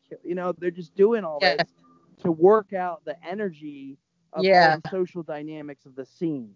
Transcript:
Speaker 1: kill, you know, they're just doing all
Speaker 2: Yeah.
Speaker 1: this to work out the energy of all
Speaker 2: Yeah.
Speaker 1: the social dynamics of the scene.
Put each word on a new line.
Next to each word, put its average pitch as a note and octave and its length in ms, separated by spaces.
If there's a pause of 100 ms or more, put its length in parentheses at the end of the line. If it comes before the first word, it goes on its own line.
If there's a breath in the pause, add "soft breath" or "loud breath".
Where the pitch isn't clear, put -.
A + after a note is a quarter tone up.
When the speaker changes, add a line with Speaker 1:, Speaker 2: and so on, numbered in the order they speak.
Speaker 1:
kill, D#3 140
you E3+ 120
know, F3+ 180
they're F3 180
just F3 240
doing G#3 300
all D3+ 160
Speaker 2:
Yeah. F3+ 160
Speaker 1:
this - 160 (500)
to F3+ 80
work G3 420
out F3+ 320
the D#3 200
energy D3+ 720 (360)
of D#3 60
all F#3 40
Speaker 2:
Yeah. F3 400
Speaker 1:
the - 60
social F3+ 340
dynamics D3+ 600
of C3+ 100
the C3 100
scene. C3+ 500